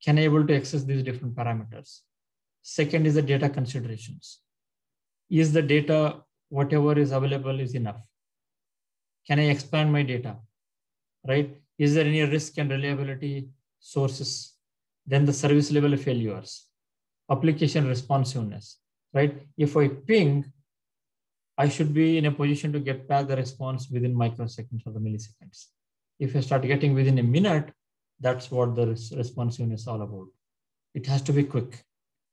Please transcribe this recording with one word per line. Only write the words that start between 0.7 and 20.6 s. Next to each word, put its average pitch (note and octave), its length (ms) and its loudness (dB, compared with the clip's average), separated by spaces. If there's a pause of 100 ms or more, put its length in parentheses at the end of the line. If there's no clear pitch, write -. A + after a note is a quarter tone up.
these C3+ 200 -2
different B2 320 -6
parameters? A2+ 680 -8 (600)
Second D#3 440 0
is D3+ 80 4
the D3+ 80 4
data C#3 260 2
considerations. A#2 920 -8 (880)
Is D#3+ 220 4
the D#3+ 100 4
data, D3+ 600 2 (260)
whatever D3 500 2
is C#3 140 2
available C3+ 480 -2
is B2 140 -6
enough? A2+ 300 -6 (1200)
Can D3 120 2
I D3+ 60 4
expand D3+ 460 2
my D3 120 2
data, A#2+ 340 -6 (880)
right? C#3 300 0 (220)
Is D3 160 4
there D#3 120 4
any D3+ 160 2
risk D3+ 360 -2
and D3 120 -2
reliability C#3 800 -6 (320)
sources? - 760 -6 (520)
Then C#3+ 180 4
the C#3+ 80 4
service D3 400 2
level C#3+ 240 4
failures, A2+ 680 -6 (640)
application D#3 560 2
responsiveness, B2 920 -2 (340)
right? C#3+ 240 0 (220)
If D3 180 0
I C#3+ 120 4
ping, C#3+ 560 2 (1120)